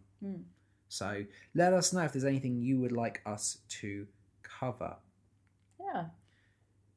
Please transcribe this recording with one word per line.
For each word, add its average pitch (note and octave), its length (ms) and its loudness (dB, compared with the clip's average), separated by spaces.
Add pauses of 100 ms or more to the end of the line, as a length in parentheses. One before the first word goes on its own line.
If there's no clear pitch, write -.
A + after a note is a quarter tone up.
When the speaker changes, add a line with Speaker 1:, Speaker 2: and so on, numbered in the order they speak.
(240)
Speaker 1:
Mm. F#3 200 -8 (440)
Speaker 2:
So G2+ 380 -4 (300)
let F3+ 180 8
us F3+ 180 4
know F3+ 120 2
if C#3+ 100 0
there's C3+ 100 0
anything C3 380 2
you B2+ 200 4
would B2 100 2
like A#2 340 -2
us G#2 320 -4 (220)
to G2+ 280 -6 (360)
cover. A#2 540 -6 (840)
Speaker 1:
Yeah. C4+ 300 -4 (880)